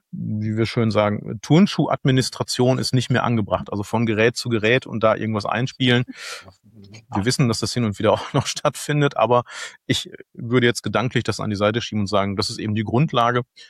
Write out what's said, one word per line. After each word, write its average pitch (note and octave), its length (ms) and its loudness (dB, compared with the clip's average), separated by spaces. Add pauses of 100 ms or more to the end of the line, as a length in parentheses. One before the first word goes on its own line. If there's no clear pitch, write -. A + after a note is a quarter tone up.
(120)
wie A2 440 -4
wir A2 100 2
schön A2+ 260 0
sagen, G#2 500 -2
Turnschuh-Administration C3 1400 2
ist A#2 140 -4
nicht B2+ 160 2
mehr A#2+ 140 2
angebracht. G2+ 480 0
Also G#2 120 -4
von A#2 220 -2
Gerät A2 320 2
zu - 100 -8
Gerät A2+ 400 2
und A2 160 -4
da A2 120 6
irgendwas G#2+ 300 -2
einspielen. B2 600 0 (1080)
Wir G2+ 120 -2
wissen, B2+ 240 2
dass A2 100 -2
das - 140 -4
hin B2 100 0
und G#2 160 -2
wieder G#2 140 4
<laughs> - 0 -
auch - 200 -2
noch - 140 0
stattfindet, - 680 -2
aber A#2+ 260 4 (420)
ich - 240 -2 (240)
würde A#2+ 320 0
jetzt A#2+ 180 0
gedanklich A2 400 0
das - 160 -4
an G#2 100 -4
die G2+ 80 -2
Seite G#2+ 240 2
schieben G#2+ 200 -4
und G2 60 -2
sagen, G2 300 0
das G#2+ 120 -2
ist A#2 100 -10
eben G#2+ 160 -4
die A2 80 -2
Grundlage, A#2+ 580 2 (280)